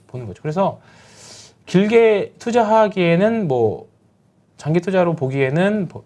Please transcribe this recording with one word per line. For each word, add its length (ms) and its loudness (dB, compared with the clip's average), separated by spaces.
보는 200 -14
거죠. 140 -16
그래서 400 -4
길게 720 2
투자하기에는 1120 0
뭐 400 -2
장기 240 -2
투자로 360 0
보기에는 760 -2
뭐 140 -18